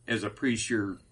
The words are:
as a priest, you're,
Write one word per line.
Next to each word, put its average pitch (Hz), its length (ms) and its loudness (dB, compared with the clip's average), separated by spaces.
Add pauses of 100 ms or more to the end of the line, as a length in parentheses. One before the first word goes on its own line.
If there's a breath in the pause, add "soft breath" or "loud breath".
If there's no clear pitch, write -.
as 110 160 0
a 101 60 -2
priest, 120 400 0
you're, 101 280 0 (140)